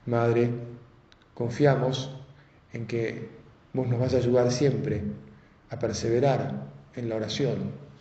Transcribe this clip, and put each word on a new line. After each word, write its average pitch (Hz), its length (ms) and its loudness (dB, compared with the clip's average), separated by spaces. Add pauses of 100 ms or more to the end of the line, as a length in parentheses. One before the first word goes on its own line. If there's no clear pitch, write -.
Madre, 117 440 4 (840)
confiamos 131 840 2 (560)
en 117 140 -8
que 113 420 -4 (440)
vos 131 160 -2
nos 120 120 0
vas 127 140 2
a 127 40 4
ayudar 120 320 4
siempre 110 520 0 (680)
a 117 80 -8
perseverar 113 920 0 (240)
en 120 140 -6
la 110 80 -4
oración 110 560 -2 (280)